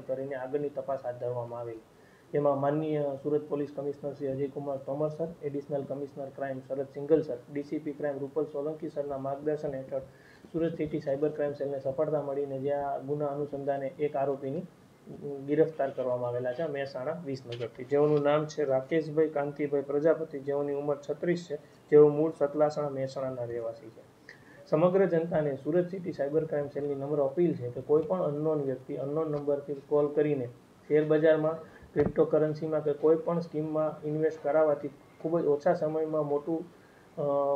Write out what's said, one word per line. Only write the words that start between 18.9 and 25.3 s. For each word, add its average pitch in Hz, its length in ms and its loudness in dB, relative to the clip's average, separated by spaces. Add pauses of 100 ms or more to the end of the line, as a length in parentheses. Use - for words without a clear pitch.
કાંતિભાઈ 143 540 -2
પ્રજાપતિ, 147 580 0
જેઓની 143 340 -2
ઉંમર 143 240 -2 (120)
છત્રીસ 175 420 -2
છે, 147 40 -6 (360)
જેઓ 147 180 12
મૂળ 156 300 0
સતલાસણા 147 500 2
મહેસાણાના 131 540 -6
રહેવાસી 113 460 -8
છે. - 400 -20 (400)
સમગ્ર 180 360 4
જનતાને 165 500 0